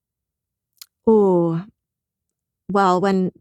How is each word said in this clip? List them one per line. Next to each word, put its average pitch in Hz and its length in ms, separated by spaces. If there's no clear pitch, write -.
Ooh. 180 540
Well, 185 300
when 190 400